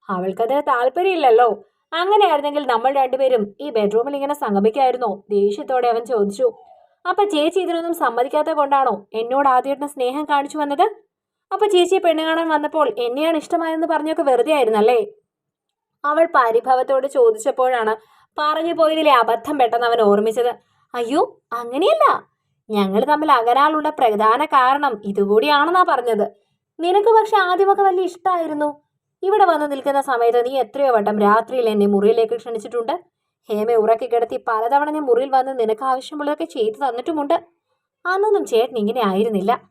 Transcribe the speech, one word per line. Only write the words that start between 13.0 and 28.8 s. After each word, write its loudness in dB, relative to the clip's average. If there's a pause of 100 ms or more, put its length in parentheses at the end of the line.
ഇഷ്ടമായെന്ന് -4
പറഞ്ഞൊക്കെ -2
വെറുതെ 2
ആയിരുന്നല്ലേ?" 2 (1000)
അവൾ 2
പരിഭവത്തോട് 0
ചോദിച്ചപ്പോഴാണ് 0 (420)
പറഞ്ഞു -2
പോയതിലെ 2
അബദ്ധം 0
പെട്ടെന്ന് 0
അവൻ 0
ഓർമ്മിച്ചത്. 2 (400)
"അയ്യോ, -2 (120)
അങ്ങനെയല്ല. 0 (360)
ഞങ്ങൾ 0
തമ്മിൽ 2
അകലാനുള്ള 2
പ്രധാന 2
കാരണം 0
ഇതുകൂടിയാണെന്നാ 2
പറഞ്ഞത്. 0 (520)
നിനക്ക് 2
പക്ഷെ 4
ആദ്യമൊക്കെ 2
വലിയ 2
ഇഷ്ടമായിരുന്നു. -4 (400)